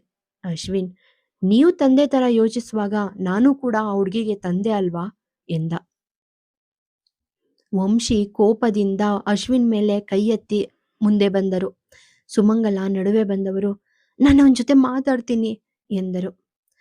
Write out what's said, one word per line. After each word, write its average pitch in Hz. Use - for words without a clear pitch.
ಅಶ್ವಿನ್, 185
"ನೀವು 233
ತಂದೆ 285
ತರ 269
ಯೋಚಿಸುವಾಗ 220
ನಾನು 208
ಕೂಡ 247
ಆ 214
ಹುಡ್ಗಿಗೆ 196
ತಂದೆ 196
ಅಲ್ವಾ?" 180
ಎಂದ. 165
ವಂಶಿ 208
ಕೋಪದಿಂದ 208
ಅಶ್ವಿನ್ 233
ಮೇಲೆ 208
ಕೈ 208
ಎತ್ತಿ 208
ಮುಂದೆ 208
ಬಂದರು. 190
ಸುಮಂಗಲ 214
ನಡುವೆ 196
ಬಂದವರು, 196
"ನಾನು 277
ಅವನ್ 269
ಜೊತೆ 240
ಮಾತಾಡ್ತೀನಿ," 247
ಎಂದರು. 185